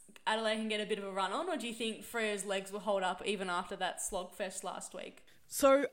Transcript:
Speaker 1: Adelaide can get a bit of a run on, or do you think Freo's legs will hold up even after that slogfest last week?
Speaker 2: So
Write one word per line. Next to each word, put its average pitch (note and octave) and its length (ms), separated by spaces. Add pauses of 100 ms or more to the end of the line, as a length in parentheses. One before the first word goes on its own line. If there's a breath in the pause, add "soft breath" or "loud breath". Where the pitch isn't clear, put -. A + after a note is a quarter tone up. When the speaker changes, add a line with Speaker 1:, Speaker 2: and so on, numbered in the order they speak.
(260)
Speaker 1:
Adelaide A3 300
can A3 140
get G#3+ 100
a G#3+ 60
bit G3+ 120
of G3 60
a G3 80
run F#3+ 220
on, E4 160
or D#4+ 80
do A3+ 100
you A#3 60
think A3 300
Freo's G#3 420
legs G3 260
will G#3 80
hold G3 240
up G3 220
even F#3+ 240
after F3+ 260
that F#3 240
slogfest F#3 640
last - 300
week? - 300 (240 soft breath)
Speaker 2:
So C#4 460